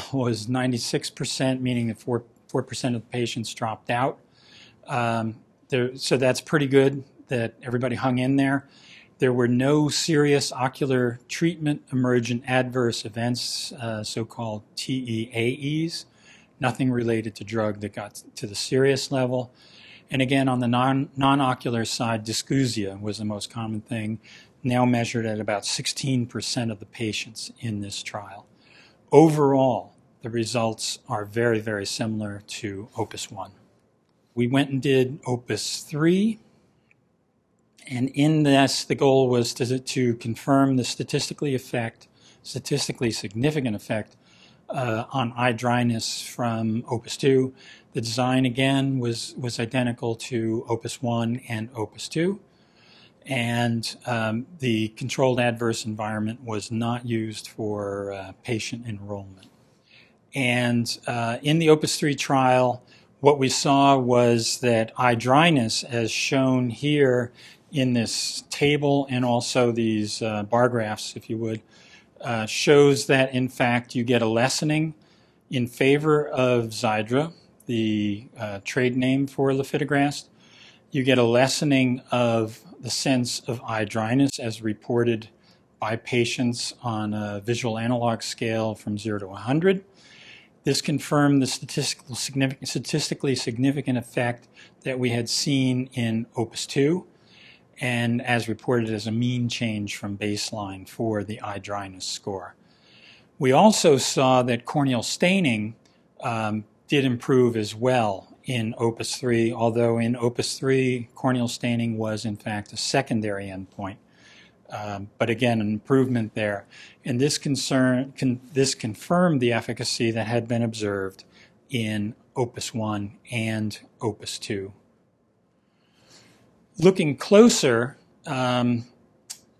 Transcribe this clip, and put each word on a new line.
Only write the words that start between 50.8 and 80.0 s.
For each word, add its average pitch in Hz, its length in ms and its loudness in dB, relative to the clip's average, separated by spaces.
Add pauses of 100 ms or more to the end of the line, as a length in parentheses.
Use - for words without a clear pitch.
one 117 480 -2
and 110 280 -6
Opus - 320 -10
two. 175 320 -2 (880)
And, 120 680 -2 (120)
um, 113 400 -4 (120)
the 110 300 0
controlled 127 500 0
adverse 117 460 0
environment 107 580 -4
was 110 280 -6
not 117 340 -2
used 113 440 -6
for, 101 640 -6
uh, 95 220 -10 (100)
patient 120 440 -6
enrollment. 98 600 -10 (840)
And, 120 720 0
uh, 117 380 -4
in 151 160 4
the 160 100 4
OPUS 151 280 6
three 147 180 0
trial, 127 680 4 (380)
what 139 180 6
we 131 80 4
saw 139 480 6
was 120 640 4
that 113 380 2
eye 123 180 4
dryness, 127 680 4
as 117 280 -2
shown 131 580 0
here 127 640 2 (400)
in 131 220 2
this - 560 -2
table 143 600 2
and 127 140 0
also 120 480 2
these, 110 500 -2
uh, 107 220 -4
bar 117 240 2
graphs, 110 480 -4
if - 140 -16
you 113 80 -4
would, 110 240 -4 (580)
uh, 113 260 -4
shows 143 640 6
that, 135 260 4
in 127 140 0
fact, 120 480 0
you 123 80 0
get 120 180 4
a 113 60 2
lessening 151 640 0 (560)
in 123 180 -2
favor 147 600 2
of 123 440 2
Xiidra, 110 600 0 (360)
the, 110 600 -2 (100)
uh, 104 280 -8
trade 127 320 0
name 131 300 2
for 139 240 0
lifitegrast. 143 760 -2 (640)